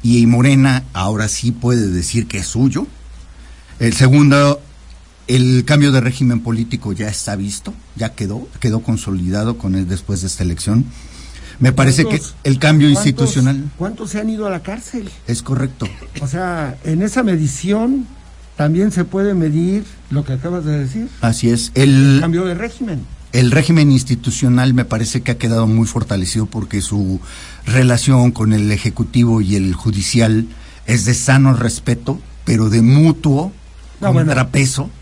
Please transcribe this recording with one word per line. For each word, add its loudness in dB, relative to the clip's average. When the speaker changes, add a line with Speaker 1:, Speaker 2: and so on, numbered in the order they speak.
Speaker 1:
y 4
Morena 4
ahora -4
sí -4
puede 0
decir -4
que -8
es -8
suyo. -2
El 0
segundo, 4
el 2
cambio 4
de 4
régimen 0
político -6
ya -6
está -6
visto, -10
ya -6
quedó, -8
quedó 0
consolidado -4
con -4
él -2
después -6
de -6
esta -6
elección. 0
Me 4
parece 2
que 0
Speaker 2:
¿Cuántos, -10
Speaker 1:
el 2
cambio 6
Speaker 2:
cuántos, 2
Speaker 1:
institucional 0
Speaker 2:
cuántos -8
se -6
han -4
ido -6
a -4
la -6
cárcel? -10
Speaker 1:
Es -4
correcto. -4
Speaker 2:
O -6
sea, -6
en -2
esa -2
medición -2
también 0
se -2
puede -2
medir 0
lo -2
que -6
acabas -6
de -2
decir. -6
Speaker 1:
Así 0
es. -2
El 6
Speaker 2:
cambio 0
de -4
régimen. -8
Speaker 1:
El 4
régimen 4
institucional 0
me 0
parece -4
que -4
ha -4
quedado 0
muy 2
fortalecido -4
porque -6
su -2
relación 4
con 0
el 0
ejecutivo 0
y 0
el 0
judicial 0
es 0
de 0
sano 4
respeto, -2
pero 2
de 2
mutuo 4
Speaker 2:
No, 0
bueno. 2
Speaker 1:
contrapeso. 0